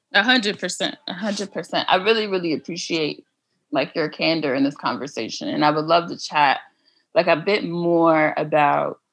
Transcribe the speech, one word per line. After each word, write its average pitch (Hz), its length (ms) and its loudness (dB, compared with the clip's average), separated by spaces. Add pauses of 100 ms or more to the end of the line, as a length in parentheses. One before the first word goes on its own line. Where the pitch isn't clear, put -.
(140)
A 196 100 4
hundred 214 340 2
percent, - 380 -4 (140)
a - 40 -8
hundred 202 380 -6
percent. - 380 -4
I 185 80 6
really, 214 300 0
really 175 260 -2
appreciate, 160 720 -4 (480)
like, 160 200 -2
your 160 140 -2
candor 151 480 -2
in 139 80 2
this 143 140 0
conversation. 123 720 -6
And 147 160 0
I 151 60 6
would 156 120 -2
love 170 240 2
to 127 100 -10
chat, 147 420 0 (540)
like, 180 140 4
a 170 80 4
bit 190 300 0
more 170 720 2
about 147 640 2 (140)